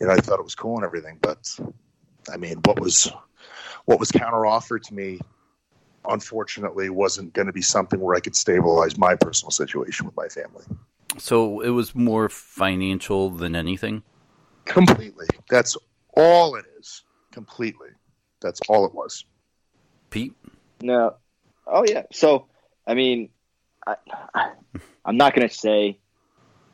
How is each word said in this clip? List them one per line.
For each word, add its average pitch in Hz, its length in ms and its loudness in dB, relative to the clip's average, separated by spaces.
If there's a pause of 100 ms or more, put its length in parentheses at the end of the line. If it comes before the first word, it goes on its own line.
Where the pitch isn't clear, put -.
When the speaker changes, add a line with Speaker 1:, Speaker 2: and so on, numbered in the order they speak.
Speaker 1:
know, 92 100 2
I 92 60 6
thought 95 220 2
it 90 40 -10
was - 120 -14
cool 113 200 -8
and 104 100 -4
everything, 82 360 -10
but - 360 -6 (760)
I 90 60 -12
mean, 85 280 -10
what 101 140 2
was, - 300 0 (760)
what 117 140 4
was 110 120 -4
counteroffered 113 720 0
to - 100 -18
me, 95 280 -10 (840)
unfortunately, 104 840 -6
wasn't 92 420 -2
gonna 98 220 -2
be 90 80 -8
something 95 400 0
where 90 160 2
I - 20 -4
could - 160 -8
stabilize 82 640 2
my 90 180 4
personal 80 360 -2
situation - 540 -6
with - 120 -12
my 80 100 -6
family. - 380 -14 (540)
Speaker 2:
So 110 420 0
it 120 80 -2
was 120 260 0
more 110 320 2
financial 95 1000 -2
than 85 260 -6
anything? 95 480 -6 (600)
Speaker 1:
Completely. 113 640 2 (200)
That's 123 300 2 (360)
all 165 420 8
it 101 100 -12 (140)
is. - 240 -20 (280)
Completely. 104 580 -10 (520)
That's 87 260 -6
all 104 200 4
it - 80 -14
was. - 280 -12 (840)
Speaker 2:
Pete? 113 240 -6 (480)
Speaker 3:
No. 120 340 0 (520)
Oh, 202 200 2
yeah. 208 240 0
So, 147 360 2 (400)
I 117 80 0
mean, 123 340 0 (560)
I, 107 100 -4 (380)
I, - 180 -2 (540)
I'm 110 120 0
not 139 180 4
gonna 120 140 2
say 104 500 0 (760)